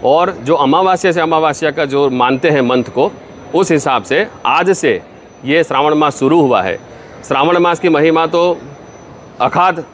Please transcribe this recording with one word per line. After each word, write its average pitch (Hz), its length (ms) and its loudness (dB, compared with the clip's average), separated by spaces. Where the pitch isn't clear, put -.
और 160 260 2
जो 143 240 -2
अमावस्या 175 580 2
से 170 80 -2
अमावस्या 160 500 0
का 151 140 -2
जो 139 260 0
मानते 127 400 0
हैं 147 100 2
मंथ 123 240 0
को, 147 280 -2
उस 170 180 0
हिसाब 135 300 0
से 180 260 -2
आज 165 240 2
से 127 320 0
ये 151 200 2
श्रावण 143 300 0
मास 123 240 0
शुरू 147 220 2
हुआ 120 220 2
है। 92 160 -4
श्रावण 151 300 2
मास 170 220 0
की 180 80 0
महिमा 160 380 2
तो 170 320 0
अखाध 170 540 0